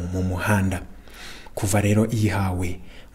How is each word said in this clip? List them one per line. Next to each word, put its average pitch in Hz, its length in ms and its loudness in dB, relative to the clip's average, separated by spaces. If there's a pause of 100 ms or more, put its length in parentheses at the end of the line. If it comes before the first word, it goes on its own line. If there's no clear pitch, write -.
(140)
mu 92 100 0
muhanda. 92 580 2 (720)
Kuva 101 260 2
rero 104 300 6
iyihawe 95 680 0 (360)